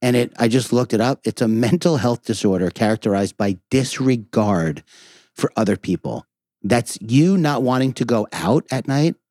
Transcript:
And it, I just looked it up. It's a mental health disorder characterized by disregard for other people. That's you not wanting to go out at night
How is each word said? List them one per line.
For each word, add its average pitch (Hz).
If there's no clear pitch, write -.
And 123
it, 120
I 117
just 120
looked 123
it 110
up. 123
It's -
a 120
mental 123
health 120
disorder 95
characterized 104
by 101
disregard 110
for -
other 101
people. -
That's 117
you 147
not 143
wanting 127
to 131
go 113
out 113
at 127
night 143